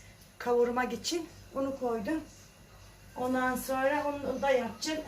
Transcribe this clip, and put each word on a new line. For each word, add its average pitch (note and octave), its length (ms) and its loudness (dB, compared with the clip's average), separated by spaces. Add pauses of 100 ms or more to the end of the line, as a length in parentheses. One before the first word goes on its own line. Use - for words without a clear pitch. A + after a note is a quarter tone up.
(380)
kavurmak A#3+ 540 2
için. E4 360 -4 (260)
Onu C4+ 260 -2
koydum. A#3+ 400 0 (960)
Ondan B3+ 400 0
sonra C4+ 500 2
onu C4+ 360 -2
da C#4 80 4
yapacağım. B3+ 580 0